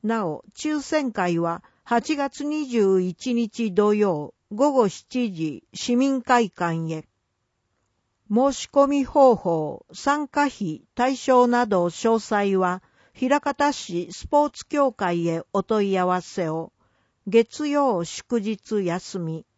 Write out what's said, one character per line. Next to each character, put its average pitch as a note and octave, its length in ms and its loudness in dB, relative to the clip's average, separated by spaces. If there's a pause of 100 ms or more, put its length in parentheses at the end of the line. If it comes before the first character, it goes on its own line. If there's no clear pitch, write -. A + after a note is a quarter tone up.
な A3 240 -2
お、 D3+ 180 -6 (100)
抽 D4+ 280 -4
選 C#4 300 -2
会 F3 260 0
は E3+ 240 -2 (200)
八 A#3+ 340 -2
月 C#4 280 -6
二 D4+ 220 -4
十 G3+ 340 2
一 F3+ 340 -4
日 A3+ 380 -2
土 G#3 220 4
曜 F#3 400 0 (160)
午 C4+ 220 2
後 A#3+ 160 4
七 A#3+ 440 -4
時、 D#3+ 400 -6
市 - 240 -2
民 C4+ 240 2
会 A#3+ 300 2
館 E3 420 -4
へ。 D#3 160 -10 (1200)
申 B3+ 240 2
し - 180 -10
込 C#4 160 4
み C#4+ 180 0
方 C4 320 6
法、 D#3+ 580 -4
参 C#4+ 340 -2
加 C#4+ 160 0
費、 F#3+ 400 -6 (100)
対 B3+ 220 0
象 B3 300 4
な A#3+ 200 2
ど F#3 200 2
詳 A3+ 320 0
細 G3+ 380 0
は、 F#3 260 0 (380)
枚 C4 220 2
方 C#4+ 300 0
市 F3 380 -8
ス - 160 -16
ポ D4 200 4
ー - 40 -4
ツ - 160 -18
協 C#4+ 240 0
会 F3 380 -2
へ E3 140 -2 (100)
お G3 100 0
問 G3+ 300 0
い F#3 60 0
合 F3+ 80 0
わ F3+ 160 0
せ E3+ 260 -6
を。 D#3+ 240 -6 (540)
月 A3+ 420 2
曜 C4+ 360 0
祝 - 360 -6
日 G#3 440 -4
休 F3 340 -4
み。 D#3+ 260 -6 (140)